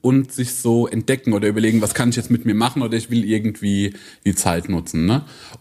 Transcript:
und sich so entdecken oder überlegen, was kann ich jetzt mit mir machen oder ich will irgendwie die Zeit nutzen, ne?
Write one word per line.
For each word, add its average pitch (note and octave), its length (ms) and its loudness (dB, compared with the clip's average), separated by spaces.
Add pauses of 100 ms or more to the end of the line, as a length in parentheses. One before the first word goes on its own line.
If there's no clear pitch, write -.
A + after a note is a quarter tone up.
und C3 280 2
sich B2 240 -4
so A#2 320 2
entdecken A#2 460 -2
oder G#2 160 2
überlegen, A2 320 2
was G#2 120 -2
kann B2 160 2
ich A#2+ 60 0
jetzt B2 160 -2
mit A#2 140 0
mir A2 100 2
machen A#2+ 260 0
oder A2+ 160 -2
ich A2+ 120 -6
will A#2 160 0
irgendwie G#2 680 0 (320)
die G2 100 2
Zeit F2 340 -2
nutzen, E2 360 -2
ne? B2+ 200 0 (360)